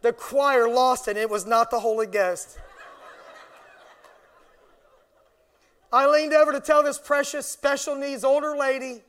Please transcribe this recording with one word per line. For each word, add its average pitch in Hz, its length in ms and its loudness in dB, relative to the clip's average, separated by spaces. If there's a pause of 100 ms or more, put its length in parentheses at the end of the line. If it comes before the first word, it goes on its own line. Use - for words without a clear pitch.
The 233 100 0
choir 262 560 0
lost 254 400 2
it, 208 40 -4
and 208 80 -4
it 220 100 -2
was 208 160 -4
not 233 240 2
the 233 100 -2
Holy 220 260 -2
Ghost. 185 520 -4 (3250)
I 262 140 4
leaned 302 280 2
over 302 180 6
to 277 80 -2
tell 302 220 2
this 294 160 -2
precious 285 480 -4
special - 480 -4
needs 277 300 -8
older 294 320 2
lady 262 520 -4